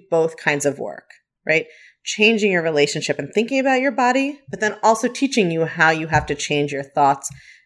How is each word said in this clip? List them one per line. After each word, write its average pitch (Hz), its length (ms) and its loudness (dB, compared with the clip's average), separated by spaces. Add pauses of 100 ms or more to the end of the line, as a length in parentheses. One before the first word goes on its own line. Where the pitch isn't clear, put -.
(100)
both 160 280 0
kinds 147 260 -2
of 135 140 0
work, - 320 -12 (360)
right? 160 200 0 (380)
Changing 214 480 2
your 170 100 0
relationship 151 560 0
and 139 160 -10
thinking 233 240 0
about 262 240 2
your 277 100 0
body, 269 480 0 (100)
but 180 100 -8
then 214 220 -2
also 220 260 4
teaching 240 420 0
you 160 160 0
how 160 240 2
you 160 160 -2
have 151 180 0
to 147 100 -4
change 147 380 -2
your 139 100 -6
thoughts 143 460 0 (380)